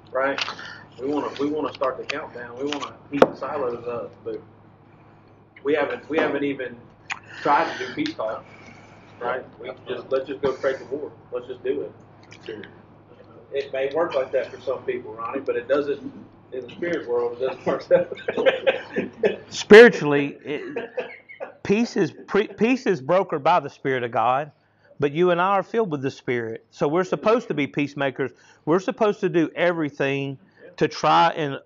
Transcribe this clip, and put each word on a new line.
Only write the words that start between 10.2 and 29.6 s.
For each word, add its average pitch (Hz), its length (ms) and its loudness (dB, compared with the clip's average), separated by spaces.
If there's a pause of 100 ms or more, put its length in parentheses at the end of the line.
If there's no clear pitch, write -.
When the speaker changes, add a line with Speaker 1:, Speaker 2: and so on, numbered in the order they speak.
Speaker 1:
just 143 140 -8
go 131 140 2
trade 135 240 0
the - 60 -14
war. 143 260 -6 (200)
Let's 123 160 -6
just 123 160 -12
do 139 180 0
it. - 840 -14 (840)
It 139 220 -4
may 135 200 0
work 170 200 0
like 131 180 0
that 127 200 0
for 127 100 -16
some 123 220 -4
people, 123 300 -6
Ronnie, 123 260 -6
but 127 160 -2
it 117 120 -4
doesn't 143 440 0 (400)
in 123 160 -8
the - 20 -16
spirit 170 380 -4
world. 120 340 -2
It 131 60 0
doesn't - 180 -6
work 143 220 -2
that - 240 6 (260)
way. - 1080 -2
<laughs> - 40 -20
Speaker 2:
Spiritually, 151 920 6
it, 143 480 -8 (720)
peace 226 320 2
is 165 160 0 (140)
pre-, 220 200 2
peace 240 380 2
is 180 160 2
brokered 170 420 2
by 165 160 6
the 139 100 -6
Spirit 131 340 -2
of 120 80 -4
God, 127 400 2 (480)
but 143 120 2
you 175 200 4
and 170 100 4
I 190 80 4
are 196 140 4
filled 226 280 0
with 147 100 -2
the 135 100 0
Spirit, 117 580 -4
so - 180 0
we're 170 160 2
supposed 226 440 2
to - 60 -4
be 147 140 0
peacemakers. 139 640 -2 (340)
We're 165 140 4
supposed 208 420 0
to 185 80 2
do 160 260 4
everything 139 800 0 (400)